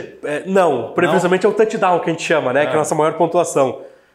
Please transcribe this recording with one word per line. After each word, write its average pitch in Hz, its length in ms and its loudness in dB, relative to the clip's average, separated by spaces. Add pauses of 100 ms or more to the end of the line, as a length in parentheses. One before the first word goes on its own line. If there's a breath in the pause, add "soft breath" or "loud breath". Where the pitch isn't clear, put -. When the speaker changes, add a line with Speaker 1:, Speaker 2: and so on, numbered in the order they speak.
(240)
Speaker 1:
É, 147 220 -6
não, 175 480 0
preferencialmente 175 500 2
Speaker 2:
Não? 208 80 2
Speaker 1:
é - 20 0
o - 40 -10
touchdown 190 420 2
que - 100 -4
a 165 40 0
gente 165 100 -8
chama, 127 300 0
né? 139 100 2
Speaker 2:
Ah. - 20 -2
Speaker 1:
Que 156 60 -2
é - 40 0
a - 40 0
nossa 151 160 -2
maior 156 180 2
pontuação. 160 680 0 (340 loud breath)